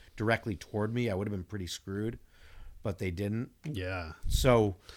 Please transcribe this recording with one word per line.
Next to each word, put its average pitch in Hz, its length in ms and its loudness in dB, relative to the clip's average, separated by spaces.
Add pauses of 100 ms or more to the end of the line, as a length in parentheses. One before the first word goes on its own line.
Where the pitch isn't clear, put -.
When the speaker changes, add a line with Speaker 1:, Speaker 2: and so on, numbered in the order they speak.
(160)
Speaker 1:
directly 110 400 0
toward 110 380 -2
me, 120 160 0
I 98 40 0
would 98 120 0
have 104 60 -2
been 92 120 -4
pretty 95 220 -8
screwed, 104 520 -6 (640)
but 98 160 -4
they 95 120 -2
didn't. 104 400 -2 (140)
Speaker 2:
Yeah. 92 480 -4 (160)
Speaker 1:
So 113 480 6 (200)